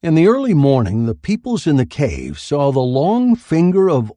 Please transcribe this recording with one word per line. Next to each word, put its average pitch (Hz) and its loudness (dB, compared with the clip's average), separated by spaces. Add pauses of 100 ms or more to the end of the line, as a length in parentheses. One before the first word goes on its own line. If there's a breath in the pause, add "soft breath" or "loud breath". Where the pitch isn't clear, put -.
In 165 0
the 165 4
early 254 2
morning, 123 2
the 113 -4
peoples 220 -6
in 151 2
the 127 2
cave 76 -6
saw 143 -2
the 135 0
long 180 0
finger 180 0
of 123 -2